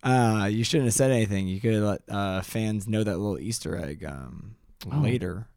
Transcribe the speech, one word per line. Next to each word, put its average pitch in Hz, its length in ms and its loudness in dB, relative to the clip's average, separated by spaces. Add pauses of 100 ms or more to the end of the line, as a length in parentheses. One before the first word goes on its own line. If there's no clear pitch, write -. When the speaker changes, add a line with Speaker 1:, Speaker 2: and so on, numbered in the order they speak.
Speaker 1:
uh, 113 480 4
you 113 120 2
shouldn't 139 240 2
have 110 60 2
said 135 180 4
anything. 101 360 2
You 95 120 -2
could 113 140 2
have 107 100 2
let, 104 260 0
uh, 98 320 -2
fans 107 460 -4
know 110 160 0
that 101 140 -2
little 98 220 -2
Easter 87 380 -6
egg, 78 280 -8
um, 71 500 -12 (360)
Speaker 2:
Oh. 139 80 -2
Speaker 1:
later. 110 580 0